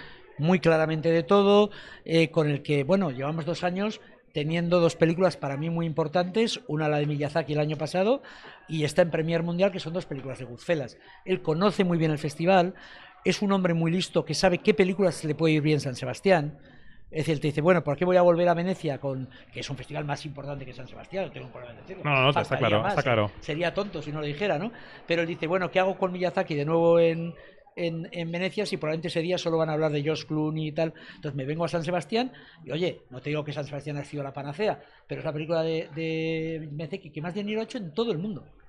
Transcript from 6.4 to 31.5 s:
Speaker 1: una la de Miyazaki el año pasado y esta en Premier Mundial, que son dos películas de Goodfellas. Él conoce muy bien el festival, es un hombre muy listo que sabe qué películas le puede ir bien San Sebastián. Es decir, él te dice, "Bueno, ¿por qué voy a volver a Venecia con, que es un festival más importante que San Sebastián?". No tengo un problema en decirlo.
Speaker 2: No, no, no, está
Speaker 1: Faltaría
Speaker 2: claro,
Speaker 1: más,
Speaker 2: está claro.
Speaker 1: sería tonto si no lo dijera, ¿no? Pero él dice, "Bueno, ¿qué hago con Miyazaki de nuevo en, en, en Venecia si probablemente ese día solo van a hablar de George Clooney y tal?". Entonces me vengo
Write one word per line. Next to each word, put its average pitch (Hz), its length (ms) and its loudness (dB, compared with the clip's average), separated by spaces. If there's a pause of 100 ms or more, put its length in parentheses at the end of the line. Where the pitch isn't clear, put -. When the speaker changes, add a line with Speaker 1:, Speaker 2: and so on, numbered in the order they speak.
Speaker 1:
una 156 200 -2
la 151 120 2
de 147 60 0
Miyazaki 147 460 -2
el 151 80 0
año 151 160 0
pasado 185 460 0 (440)
y 156 200 -2
esta 147 160 2
en 170 100 4
Premier 165 320 0
Mundial, 175 300 2
que 185 80 -6
son 160 100 -8
dos 175 140 -4
películas 131 340 -8
de 131 60 -10
Goodfellas. 120 520 -4 (280)
Él 185 160 -2
conoce 175 420 2
muy 175 140 2
bien 156 140 2
el 147 60 0
festival, 175 560 2 (520)
es 185 160 0
un 202 100 2
hombre 185 220 2
muy 165 180 2
listo 175 320 0
que 160 100 -4
sabe 180 260 2
qué 214 140 4
películas 185 520 2
le 147 100 0
puede 160 200 4
ir 151 60 4
bien 151 200 2
San 127 140 -6
Sebastián. 151 640 2 (520)
Es 156 80 -6
decir, 160 140 2
él 139 80 -2
te 156 80 0
dice, 143 100 -2
"Bueno, 170 240 6
¿por 143 140 -2
qué 180 80 0
voy 180 100 4
a 180 60 8
volver 175 260 6
a 170 60 4
Venecia 165 460 -2
con, 131 300 -6 (220)
que 123 80 -12
es 123 100 -10
un 139 60 -8
festival 143 300 -10
más 143 200 -6
importante 139 400 -10
que 127 60 -16
San 127 160 -16
Sebastián?". 175 380 -8
No 143 80 -12
tengo 131 140 -12
un 120 40 -18
problema 123 220 -16
en 113 80 -20
decirlo. 185 240 -14
Speaker 2:
No, 147 100 0
no, 131 80 4
no, 135 60 6
está 165 160 2
Speaker 1:
Faltaría 120 240 2
Speaker 2:
claro, 104 140 2
Speaker 1:
más, 202 100 0
Speaker 2:
está 151 100 0
claro. 110 280 2 (100)
Speaker 1:
sería 160 320 -2
tonto 185 280 -4
si 147 120 -8
no 151 80 -6
lo 151 40 -6
dijera, 151 320 0
¿no? 202 140 -4 (340)
Pero 170 180 0
él 165 40 -2
dice, 170 180 -6
"Bueno, 185 240 0
¿qué 185 120 2
hago 190 160 0
con 185 160 -2
Miyazaki 180 420 -2
de 143 80 0
nuevo 170 380 6
en, 165 320 2 (420)
en, 165 380 -4
en 165 180 -6
Venecia 185 340 -2
si 190 120 -4
probablemente 156 320 -4
ese 165 120 -2
día 175 160 0
solo 165 200 0
van 160 120 2
a 156 40 -2
hablar 151 180 0
de 147 120 0
George 156 220 -2
Clooney 156 440 -2
y - 20 -10
tal?". 160 220 -2 (220)
Entonces 139 200 -8
me 139 80 -4
vengo 160 220 -2